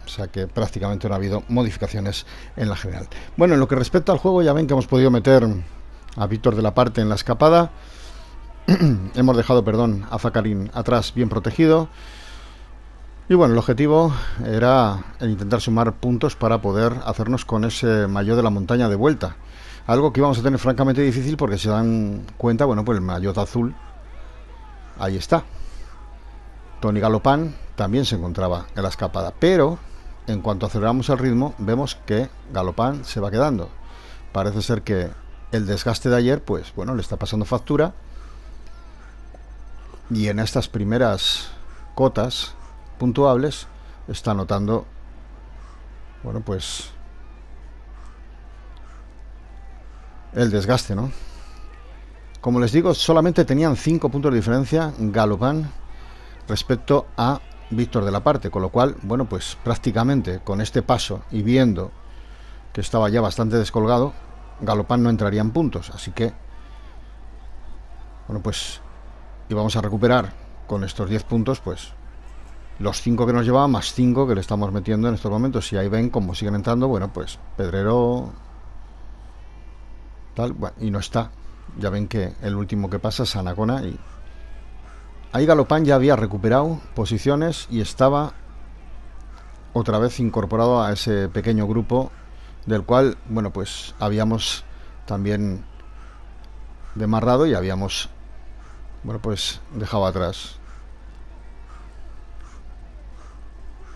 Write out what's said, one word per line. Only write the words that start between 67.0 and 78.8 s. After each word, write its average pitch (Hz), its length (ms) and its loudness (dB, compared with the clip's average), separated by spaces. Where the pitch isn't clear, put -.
bueno, 104 160 -6
pues - 360 -6
íbamos 107 260 0
a 110 60 0
recuperar 110 520 2
con 101 160 -2
estos 95 260 -4
diez 107 140 0
puntos, 117 380 0
pues, - 320 -8
los 101 240 -2
cinco 120 240 2
que 120 80 2
nos 120 100 4
llevaba, 131 240 6
más 117 260 0
cinco 123 340 4
que 117 80 4
le 95 60 0
estamos 101 300 0
metiendo 107 360 0
en 113 80 2
estos 101 160 -2
momentos. 117 420 0
Y 101 40 0
ahí 98 120 2
ven 113 200 2
cómo 95 260 -2
siguen 104 200 -2
entrando, 117 320 2
bueno, 98 240 0
pues, - 280 -8
Pedrero, 117 720 0